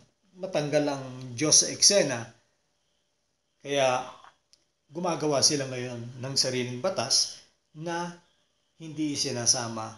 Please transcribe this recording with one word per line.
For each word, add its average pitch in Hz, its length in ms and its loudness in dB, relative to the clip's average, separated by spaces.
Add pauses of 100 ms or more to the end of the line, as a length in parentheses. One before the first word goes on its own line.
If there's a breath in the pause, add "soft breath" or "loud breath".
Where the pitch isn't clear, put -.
(360)
matanggal 151 480 0
ang 139 200 -2 (280)
Diyos 139 320 6
sa 151 80 -4
eksena. 139 480 4 (1400)
Kaya, 135 400 2 (880)
gumagawa 151 480 0
sila 139 320 2
ngayon 123 480 -8
ng 135 160 -6
sariling 123 480 -2
batas - 560 0 (400)
na 170 320 -6 (720)
hindi 151 320 -4
isinasama 117 840 -2